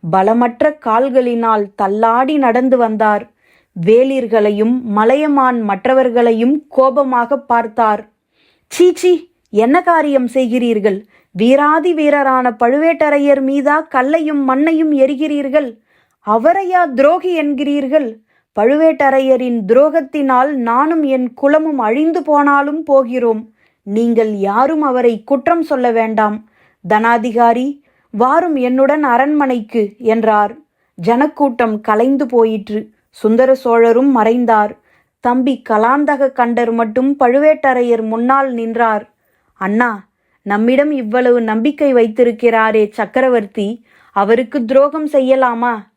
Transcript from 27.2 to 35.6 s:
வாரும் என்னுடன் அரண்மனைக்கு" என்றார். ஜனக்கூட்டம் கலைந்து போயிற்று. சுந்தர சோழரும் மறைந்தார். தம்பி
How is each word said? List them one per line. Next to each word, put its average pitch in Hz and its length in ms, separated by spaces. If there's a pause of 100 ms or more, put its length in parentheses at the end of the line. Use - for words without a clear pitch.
வாரும் 294 460
என்னுடன் 269 460
அரண்மனைக்கு" 247 960
என்றார். 220 580 (380)
ஜனக்கூட்டம் 240 840
கலைந்து 269 460
போயிற்று. 220 640 (200)
சுந்தர 247 440
சோழரும் 233 560
மறைந்தார். 226 680 (420)
தம்பி 247 480